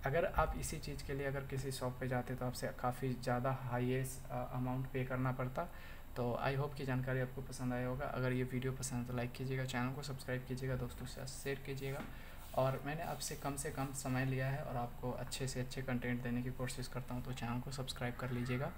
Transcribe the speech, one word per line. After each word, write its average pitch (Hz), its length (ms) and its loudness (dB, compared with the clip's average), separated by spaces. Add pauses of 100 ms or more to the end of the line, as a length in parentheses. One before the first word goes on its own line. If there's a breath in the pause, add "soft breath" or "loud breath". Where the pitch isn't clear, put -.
अगर 165 200 4
आप - 320 4
इसी 135 200 -2
चीज़ 147 260 -4
के 143 100 -4
लिए 139 140 0
अगर 139 180 0
किसी 135 260 -2
शॉप 127 280 -2
पे 127 80 0
जाते 123 280 0
तो 123 100 -2
आपसे 127 220 -2 (120)
काफ़ी 127 340 2
ज़्यादा 123 380 2 (120)
highest, 127 680 0
अ, 127 60 -2 (160)
amount 127 380 0
पे 131 140 0
करना 127 260 2
पड़ता, 131 320 0 (520 loud breath)
तो 120 280 2
I 135 120 4
hope 143 200 2
कि 143 100 -2
जानकारी 131 340 2
आपको 127 220 0
पसंद 127 320 -2
आया 123 140 2
होगा। 131 180 0
अगर 127 280 2
ये 127 100 4
वीडियो 127 300 2
पसंद 123 260 -2
है 120 80 -2
तो 123 80 -2
like 123 160 0
कीजिएगा, 131 340 0
channel 131 280 2
को 143 100 -4
subscribe 131 440 -2
कीजिएगा, 127 280 0
दोस्तों 123 300 -2
के 127 60 -6
साथ 135 140 -6
शेयर 139 400 -2
कीजिएगा। 135 360 -2 (540 loud breath)
और 131 300 6
मैंने 156 180 -2
आपसे 147 320 -2
कम 143 200 -2
से 147 160 -2
कम 139 220 0
समय 131 320 2
लिया 131 220 2
है 143 160 0
और 123 140 -2
आपको 123 340 0
अच्छे 127 360 -2
से 127 120 -2
अच्छे 127 220 -2
content 123 420 2
देने 123 200 2
की 127 80 0
कोशिश - 360 -2
करता 127 260 -2
हूँ, 127 100 0
तो 127 100 -2
channel 120 260 0
को 131 120 -4
subscribe 127 440 -2
कर 127 160 -2
लीजिएगा। 123 460 2